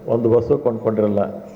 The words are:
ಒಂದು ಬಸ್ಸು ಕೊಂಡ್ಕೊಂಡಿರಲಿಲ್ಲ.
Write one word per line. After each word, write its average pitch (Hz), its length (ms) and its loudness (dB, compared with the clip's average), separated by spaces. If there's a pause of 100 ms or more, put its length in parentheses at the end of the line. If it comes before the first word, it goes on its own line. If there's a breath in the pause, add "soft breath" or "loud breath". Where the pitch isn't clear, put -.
ಒಂದು 117 220 2
ಬಸ್ಸು 120 280 4
ಕೊಂಡ್ಕೊಂಡಿರಲಿಲ್ಲ. 107 840 -2 (120)